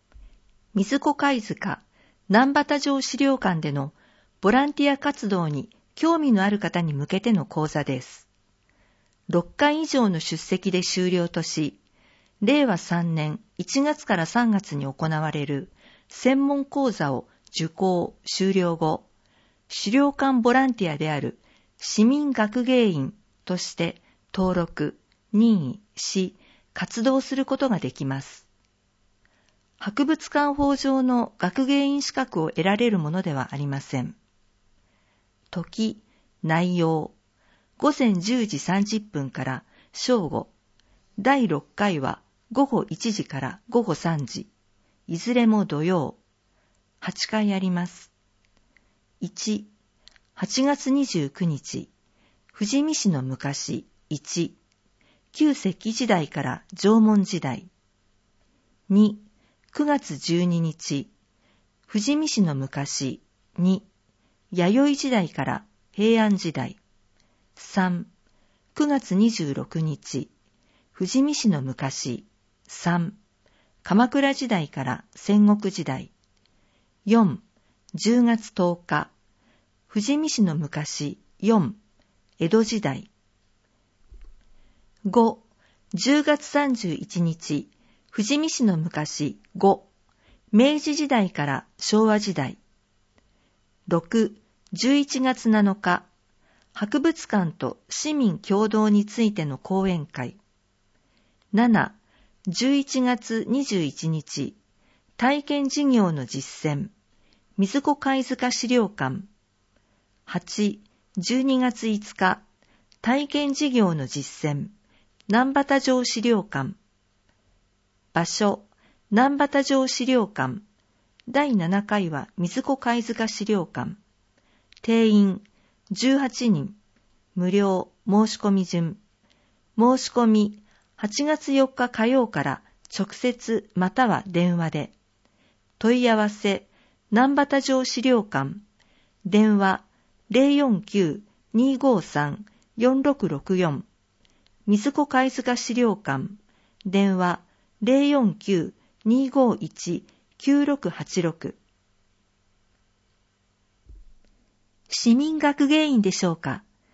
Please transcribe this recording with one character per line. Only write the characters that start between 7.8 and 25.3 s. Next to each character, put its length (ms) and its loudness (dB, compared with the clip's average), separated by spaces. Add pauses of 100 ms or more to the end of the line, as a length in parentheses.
で 160 -4
す。 260 -20 (1000)
六 280 -2
回 260 2
以 40 -4
上 220 0
の 120 -2
出 220 -6
席 280 -4
で 120 0
修 280 -2
了 180 0
と 140 -4
し、 360 -6 (640)
令 260 4
和 100 2
三 380 -2
年 240 -4 (180)
一 260 -2
月 220 -2
か 120 0
ら 100 0
三 240 0
月 240 -2
に 100 -4
行 220 -6
わ 240 -2
れ 160 -4
る 240 -6 (380)
専 360 2
門 200 0
講 260 -2
座 220 -2
を 160 -6 (220)
受 180 -4
講、 560 -2
修 280 -2
了 220 2
後、 340 -2 (600)
資 240 -6
料 200 4
館 280 0
ボ 120 4
ラ 140 4
ン 80 0
テ 120 -4
ィ 60 -2
ア 40 -6
で 160 -4
あ 80 -4
る 180 -6 (400)
市 260 0
民 280 2
学 320 -2
芸 240 4
員 260 -4 (300)
と 120 -4
し 200 -10
て 260 -4 (320)
登 240 0
録、 400 -4 (340)